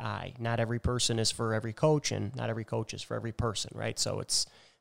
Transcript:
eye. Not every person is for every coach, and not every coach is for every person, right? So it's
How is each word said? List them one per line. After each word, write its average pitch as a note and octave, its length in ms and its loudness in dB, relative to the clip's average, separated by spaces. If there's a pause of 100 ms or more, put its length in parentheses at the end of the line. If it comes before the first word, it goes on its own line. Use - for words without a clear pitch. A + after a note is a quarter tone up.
eye. G2+ 340 -4
Not A#2 220 0
every A#2 180 2
person A#2+ 400 2
is A2 140 4
for A2+ 200 0
every A2 200 0
coach, D3+ 400 4
and G#2 240 -2
not A#2 120 -2
every A2+ 160 -2
coach A2+ 300 -4
is G2+ 80 -8
for A#2 140 -4
every A2+ 160 -4
person, A2+ 420 -2
right? A2 240 -4
So - 220 0
it's - 260 0 (340)